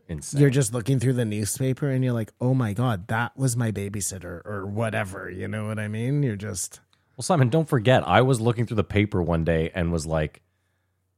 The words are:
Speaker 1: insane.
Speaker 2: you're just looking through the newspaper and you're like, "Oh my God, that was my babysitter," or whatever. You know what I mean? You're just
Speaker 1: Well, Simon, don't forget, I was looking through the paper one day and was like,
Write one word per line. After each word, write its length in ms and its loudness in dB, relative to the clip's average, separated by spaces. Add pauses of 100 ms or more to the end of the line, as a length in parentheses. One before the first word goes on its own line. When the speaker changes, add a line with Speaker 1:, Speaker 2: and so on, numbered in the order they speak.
Speaker 1:
insane. 340 -2
Speaker 2:
you're 80 8
just 240 0
looking 260 0
through 140 2
the 100 0
newspaper 640 -2
and 160 0
you're 100 0
like, 240 -4
"Oh 140 0
my 220 0
God, 340 -2
that 280 -2
was 200 0
my 160 0
babysitter," 720 -6
or 220 -8
whatever. 640 -4
You 180 -8
know 180 -6
what 120 -6
I 100 -4
mean? 340 -2
You're 140 0
just 440 -10 (360)
Speaker 1:
Well, 60 -10
Simon, 260 4
don't 200 2
forget, 380 4
I 140 6
was 220 4
looking 240 2
through 100 -4
the 80 2
paper 380 2
one 220 2
day 300 2
and 160 0
was 160 -2
like, 360 -2 (760)